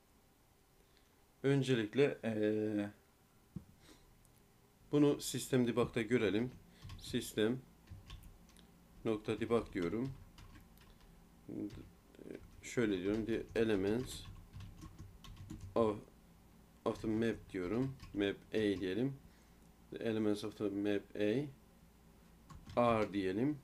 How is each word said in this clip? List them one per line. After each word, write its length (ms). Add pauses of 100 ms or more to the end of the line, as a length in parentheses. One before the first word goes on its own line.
(1400)
Öncelikle, 800
e, 680 (2000)
bunu 300
sistem 460
debug'da 340
görelim. 500 (460)
Sistem 640 (1500)
nokta 340
debug 340
diyorum. 400 (2500)
Şöyle 400
diyorum. 240
The 180 (120)
elements 580 (1600)
of, 220 (880)
of 160
the 60
map 280 (180)
diyorum. 420 (180)
Map 220 (180)
A 40
diyelim. 560 (800)
The 120
elements 400
of 140
the 120
map 320 (140)
A 1700
are 320
diyelim. 500